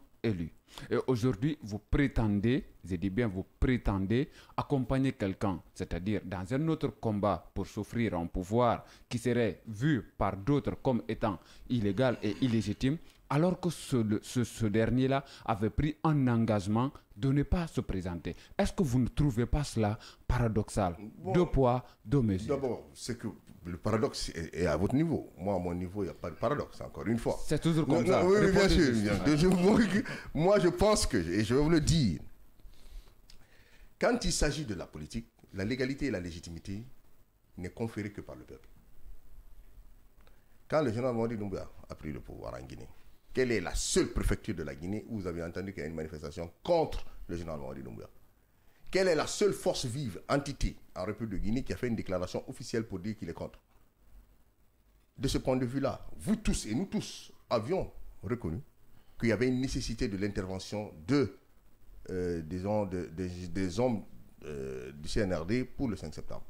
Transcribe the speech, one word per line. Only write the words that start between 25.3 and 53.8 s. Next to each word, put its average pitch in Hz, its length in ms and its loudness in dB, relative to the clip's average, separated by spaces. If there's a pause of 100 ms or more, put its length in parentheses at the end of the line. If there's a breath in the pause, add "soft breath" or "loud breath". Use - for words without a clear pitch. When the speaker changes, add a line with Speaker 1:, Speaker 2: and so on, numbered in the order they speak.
Speaker 2:
Moi, 95 180 0
à - 20 2
mon 87 160 -2
niveau, 92 300 -4
il 87 40 -2
n'y 73 40 -6
a - 40 -10
pas 90 140 -8
de 80 60 -10
paradoxe, 123 460 -4
encore 69 260 -8
une 120 100 2
fois. 139 280 -2
Speaker 1:
C'est 156 160 2
toujours 160 260 2
Speaker 2:
Non, 147 80 4
Speaker 1:
comme - 120 4
Speaker 2:
non, 180 40 4
Speaker 1:
ça. - 140 6
Speaker 2:
oui, 185 80 6
oui, 202 180 6
bien 185 100 6
Speaker 1:
Répondez 180 220 6
Speaker 2:
sûr, 131 100 6
Speaker 1:
juste. 104 300 2
Speaker 2:
bien 147 140 4
sûr. 185 180 6
Moi, 190 240 6 (540 loud breath)
moi, 190 260 6
je 175 80 6
pense 208 400 4
que, - 80 0
et 92 300 2
je 117 100 2
vais 143 60 6
vous 151 80 4
le 170 100 6
dire, 139 400 4 (1800 soft breath)
quand 208 240 4
il 170 80 2
s'agit 147 320 0
de 104 100 -4
la 80 100 -8
politique, 78 420 -10 (260)
la 95 100 -4
légalité 131 440 -2
et 120 40 -2
la 95 80 -2
légitimité 87 640 -10 (720)
n'est 90 120 -8
conférée 107 420 -6
que - 80 -14
par - 160 -12
le - 80 -18
peuple. - 240 -20 (2000 soft breath)
Quand 156 140 2
le 135 100 2
général 120 240 0
Mamadi 117 220 0
Doumbouya 95 320 -6 (200)
a - 60 -10
pris 76 160 -10
le 64 80 -6
pouvoir 58 360 -12
en 64 100 -12
Guinée, 58 240 -14 (440)
quelle 123 180 2
est 104 100 2
la 80 140 -4
seule - 360 0
préfecture 101 440 0
de 80 80 -4
la 69 120 -8
Guinée 90 340 -6
où 110 100 -4
vous 92 80 -4
avez 85 160 -4
entendu 92 300 -6
qu'il 80 80 -8
y 73 40 -4
a 80 40 -4
une 82 60 -8
manifestation 78 560 -8 (120)
contre - 420 0 (220 soft breath)
le 87 100 -6
général 82 220 -6
Mamadi 67 220 -10
Doumbouya ? 57 280 -12 (800 soft breath)
Quelle 190 180 4
est 170 80 4
la 147 100 2
seule - 280 2
force - 320 -2
vive, 120 440 -6
entité 139 460 0 (200)
en 92 100 -4
République 107 280 -4
de 90 100 -2
Guinée 117 200 2
qui 107 100 -2
a - 20 -4
fait 127 120 -2
une 113 80 0
déclaration 92 520 -2
officielle 113 360 -4
pour 98 160 -8
dire 101 180 -6
qu'il 87 120 -8
est 82 40 -6
contre ? 80 260 -10 (1600)